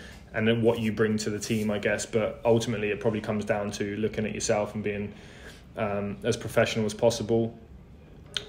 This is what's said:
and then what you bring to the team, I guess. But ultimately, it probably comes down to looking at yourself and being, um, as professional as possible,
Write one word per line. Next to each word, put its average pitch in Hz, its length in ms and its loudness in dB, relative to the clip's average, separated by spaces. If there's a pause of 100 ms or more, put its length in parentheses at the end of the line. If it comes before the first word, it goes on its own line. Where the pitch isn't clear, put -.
(320)
and 110 140 0
then 117 160 4
what 117 160 4
you 110 140 0
bring 110 260 2
to 107 120 -4
the 104 80 -2
team, 107 320 0
I 104 80 0
guess. 104 280 0
But 104 380 0
ultimately, 113 460 4
it 101 100 -2
probably 107 200 0
comes 107 240 -2
down 104 280 0
to 101 240 -4
looking 110 280 0
at 104 100 -4
yourself 104 400 0
and 107 100 -4
being, 101 300 -4 (640)
um, 101 460 -2
as 113 140 2
professional 110 500 2
as 104 80 -2
possible, 113 640 2 (920)